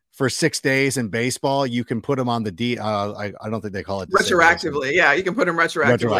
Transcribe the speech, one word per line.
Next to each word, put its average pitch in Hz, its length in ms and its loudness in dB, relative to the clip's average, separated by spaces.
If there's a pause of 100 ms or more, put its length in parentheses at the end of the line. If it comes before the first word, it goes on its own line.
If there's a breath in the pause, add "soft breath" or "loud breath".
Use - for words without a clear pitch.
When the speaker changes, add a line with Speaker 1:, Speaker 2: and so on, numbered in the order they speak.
(120)
Speaker 1:
for 131 180 0
six - 300 0
days 135 360 0
in 120 120 -2
baseball, 131 580 -2
you 120 160 -2
can 117 180 -4
put 135 200 -2
him 123 80 -2
on 117 160 -2
the 104 80 -6
D-, 120 260 -2
uh, 104 360 -2
I, 101 260 -8
I 107 100 -10
don't 110 100 -4
think 101 120 -10
they 95 100 -6
call 98 200 -6
it 87 60 -10
the 185 140 4
same - 160 0
Speaker 2:
Retroactively, 160 560 2
yeah, 165 180 6
you 170 120 2
can 180 100 -2
put 196 140 0
him 170 80 -2
retroactively 165 340 2 (300)